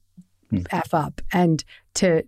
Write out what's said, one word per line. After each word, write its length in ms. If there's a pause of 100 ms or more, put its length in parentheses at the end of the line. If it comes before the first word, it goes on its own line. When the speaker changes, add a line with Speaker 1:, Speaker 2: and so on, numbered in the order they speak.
(500)
Speaker 1:
Hmm. 100 (120)
Speaker 2:
F 220
up 260 (120)
and 320 (320)
to 320